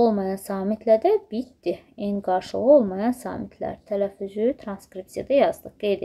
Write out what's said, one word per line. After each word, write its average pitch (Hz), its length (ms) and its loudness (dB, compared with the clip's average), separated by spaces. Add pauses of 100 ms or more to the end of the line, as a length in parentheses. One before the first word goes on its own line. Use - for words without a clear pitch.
olmayan 196 340 0
samitlə 202 640 0
də 370 80 4 (200)
bitdi. 214 480 -6 (180)
N 202 260 -4
qarşılığı 190 540 0
olmayan 208 340 0
samitlər. 202 640 -10 (140)
Tələffüzü 202 760 -2
transkripsiyada 196 680 -10
yazdıq, - 460 0
qeyd 202 260 -2